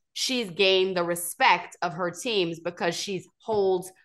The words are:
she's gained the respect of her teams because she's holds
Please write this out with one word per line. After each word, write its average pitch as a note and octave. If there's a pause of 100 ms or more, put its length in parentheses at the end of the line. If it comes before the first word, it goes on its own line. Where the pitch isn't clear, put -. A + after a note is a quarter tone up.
(140)
she's A#3+
gained F#3+
the F3
respect F3
of E3+
her F3
teams E3+
because F3
she's F3+ (120)
holds F#3+ (120)